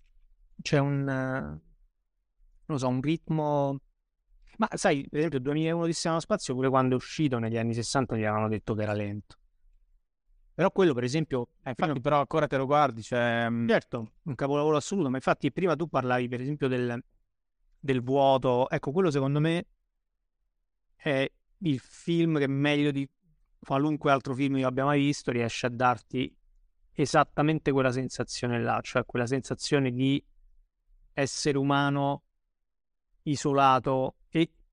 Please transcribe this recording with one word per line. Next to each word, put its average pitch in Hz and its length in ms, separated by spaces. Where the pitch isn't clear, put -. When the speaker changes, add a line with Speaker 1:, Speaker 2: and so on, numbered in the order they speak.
Speaker 1:
c'è - 180
un, 139 300
eh, 131 320
non 147 180
lo 156 120
so, 127 100
un 127 140
ritmo, 147 760
ma 220 160
sai, 160 360
per - 100
esempio, 151 200
duemilauno 156 440
Odissea 165 280
nello 165 100
spazio, - 320
pure 131 160
quando 131 240
è 127 40
uscito 127 420
negli 113 180
anni 113 160
sessanta 120 420
gli 110 80
avevano 107 240
detto 110 260
che 107 100
era 104 100
lento. 104 440
Però 180 180
quello, 180 220
per 120 100
esempio, 127 460
Speaker 2:
Eh, 135 80
infatti, 160 180
Speaker 1:
fino 135 120
Speaker 2:
però 143 180
ancora 151 280
te 143 80
lo 135 100
guardi, 131 380
cioè, 120 460
mm, 117 180
Speaker 1:
Certo, 113 460
un 143 120
capolavoro 147 420
assoluto, 156 320
ma 127 80
infatti 147 340
prima 175 240
tu 156 140
parlavi, 123 400
per 123 100
esempio, 139 300
del, 123 300
del 131 240
vuoto. 131 680
Ecco, 147 240
quello 175 180
secondo 139 300
me 165 260
è 135 340
il 147 200
film 165 600
che 143 80
meglio 147 440
di 139 160
qualunque 147 520
altro 139 220
film 135 240
io 131 100
abbia 127 180
mai 143 140
visto 143 320
riesce 120 340
a 127 40
darti 123 640
esattamente 151 800
quella 131 200
sensazione 123 720
là, 117 200
cioè 120 240
quella 120 220
sensazione 131 640
di 135 320
essere 139 460
umano 139 640
isolato, 135 960
e 165 220